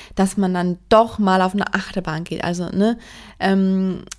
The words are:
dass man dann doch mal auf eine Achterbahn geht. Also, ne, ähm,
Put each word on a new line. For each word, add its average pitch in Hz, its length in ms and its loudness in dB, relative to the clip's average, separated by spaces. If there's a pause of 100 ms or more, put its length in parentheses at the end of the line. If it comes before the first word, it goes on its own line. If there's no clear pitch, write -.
(140)
dass 190 220 0
man 190 160 0
dann 175 260 -2 (120)
doch 226 280 6
mal 190 220 4
auf 185 140 0
eine 202 180 -2
Achterbahn 170 520 -6
geht. - 200 -8
Also, 175 240 -4
ne, 226 300 0 (420)
ähm, 190 640 0 (140)